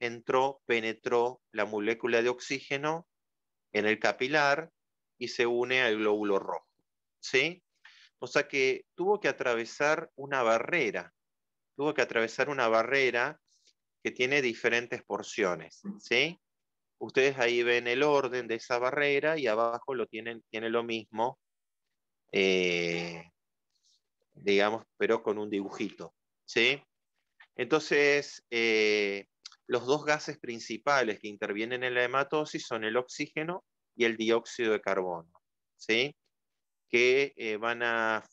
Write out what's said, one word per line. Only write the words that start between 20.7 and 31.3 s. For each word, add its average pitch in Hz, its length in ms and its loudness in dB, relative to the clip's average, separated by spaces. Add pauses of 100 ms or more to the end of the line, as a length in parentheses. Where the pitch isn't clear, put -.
lo 117 140 0
mismo, 113 560 -4 (920)
eh, 87 1000 0 (1040)
digamos, 101 500 0 (120)
pero 110 260 0
con 107 160 -2
un 104 120 -8
dibujito, 98 640 -6 (300)
¿sí? 127 380 2 (720)
Entonces, 143 920 2
eh, 107 760 2 (400)
los 123 200 -2
dos 143 180 2
gases 151 340 -2
principales 117 800 -2
que 104 100 -12
intervienen 107 540 -4